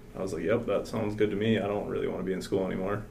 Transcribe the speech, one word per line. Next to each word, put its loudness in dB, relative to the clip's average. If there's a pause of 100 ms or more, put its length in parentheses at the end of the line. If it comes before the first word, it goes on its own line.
(180)
I -4
was -4
like, -4
"Yep, 2
that 0
sounds -2
good 4
to -2
me. 4
I 0
don't 0
really 0
wanna -2
be 0
in -2
school 0
anymore." -2